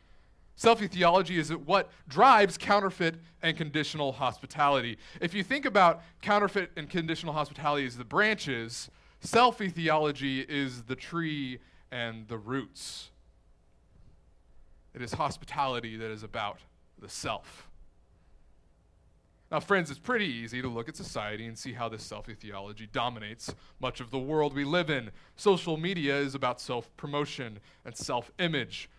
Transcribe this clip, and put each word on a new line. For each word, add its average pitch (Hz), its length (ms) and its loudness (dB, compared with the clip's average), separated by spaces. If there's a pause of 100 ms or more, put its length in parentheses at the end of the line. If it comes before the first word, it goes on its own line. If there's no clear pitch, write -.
(580)
Selfie 214 320 6
theology 180 480 4
is 160 180 0
what 170 360 2 (160)
drives 202 500 8
counterfeit 185 600 2 (260)
and 160 120 2
conditional 147 580 -2
hospitality. 127 840 0 (240)
If 175 140 -2
you 202 80 -2
think 277 220 -2
about 190 360 6 (220)
counterfeit 202 520 2
and 151 140 -10
conditional 165 440 -4
hospitality 147 520 0
as 120 100 -6
the 120 80 -10
branches, 131 840 -2 (340)
selfie 226 480 4
theology 151 720 0
is 135 420 -4
the 123 120 -4
tree 147 640 -6 (320)
and 113 360 -6
the 113 120 -8
roots. 113 720 -8 (1800)
It 123 80 -10
is 113 100 -8
hospitality 131 840 -4
that 113 120 -8
is 107 140 -10
about 107 340 -6 (420)
the 98 100 -18
self. - 600 -10 (1800)
Now, 156 100 0
friends, 175 300 2
it's 131 80 -12
pretty 233 260 0
easy 117 360 -6
to 131 60 -4
look 117 220 -6
at - 80 -14
society 107 480 -8
and 113 120 -12
see 131 140 -12
how 123 160 -6
this 110 180 -10
selfie 104 300 -14
theology 104 560 -14
dominates 117 600 -6 (260)
much 131 220 -4
of 120 80 -12
the 131 80 -4
world 147 380 0
we 143 100 -2
live 160 240 2
in. 123 220 -4 (240)
Social 175 420 2
media 160 400 0
is 143 180 -2
about 123 240 0
self-promotion 135 1000 -6 (260)
and 117 100 -14
self-image. - 1040 -4